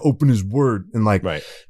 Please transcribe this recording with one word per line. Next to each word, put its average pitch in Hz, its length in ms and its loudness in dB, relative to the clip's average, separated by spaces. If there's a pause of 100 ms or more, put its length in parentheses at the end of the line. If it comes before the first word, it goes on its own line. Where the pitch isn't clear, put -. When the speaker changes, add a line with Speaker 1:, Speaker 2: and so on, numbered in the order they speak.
Speaker 1:
Open 143 240 2
his 110 160 2
word.'" 107 500 -2
And, 110 120 0
like, 98 180 2
Speaker 2:
Right. 78 200 -6 (260)